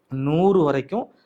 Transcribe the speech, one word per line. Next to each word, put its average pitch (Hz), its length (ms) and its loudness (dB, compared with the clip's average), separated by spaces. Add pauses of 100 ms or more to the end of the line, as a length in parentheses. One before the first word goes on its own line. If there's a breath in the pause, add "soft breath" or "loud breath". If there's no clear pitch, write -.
(120)
நூறு 160 500 2
வரைக்கும் 143 440 -4 (200 soft breath)